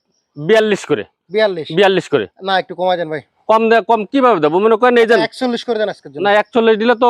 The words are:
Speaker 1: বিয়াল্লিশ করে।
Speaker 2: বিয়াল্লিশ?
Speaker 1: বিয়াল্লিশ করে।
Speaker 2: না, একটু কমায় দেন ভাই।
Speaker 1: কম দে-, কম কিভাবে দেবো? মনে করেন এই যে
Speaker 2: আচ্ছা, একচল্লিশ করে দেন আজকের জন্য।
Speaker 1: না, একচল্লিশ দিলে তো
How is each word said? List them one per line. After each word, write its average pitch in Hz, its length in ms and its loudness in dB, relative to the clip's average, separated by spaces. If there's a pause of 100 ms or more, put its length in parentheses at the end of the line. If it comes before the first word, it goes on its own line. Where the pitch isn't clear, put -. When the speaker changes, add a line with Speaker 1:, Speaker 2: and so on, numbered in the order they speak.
(360)
Speaker 1:
বিয়াল্লিশ 208 480 0
করে। 113 200 -2 (240)
Speaker 2:
বিয়াল্লিশ? 185 380 -2 (100)
Speaker 1:
বিয়াল্লিশ 190 320 2
করে। 117 180 -2 (160)
Speaker 2:
না, 190 160 -6
একটু 180 160 -6
কমায় 180 240 -2
দেন 165 120 -6
ভাই। 151 120 -10 (260)
Speaker 1:
কম 220 200 2
দে-, 226 160 2
কম 233 200 0
কিভাবে 247 360 0
দেবো? 151 180 0
মনে 220 180 2
করেন 247 200 2
এই 233 100 4
যে 226 80 2
Speaker 2:
আচ্ছা, 220 100 2
একচল্লিশ 240 400 -6
করে 226 140 -4
দেন 214 100 -2
আজকের - 240 -14
জন্য। 143 120 -8
Speaker 1:
না, 202 80 2
একচল্লিশ 220 440 2
দিলে 226 180 0
তো 233 160 0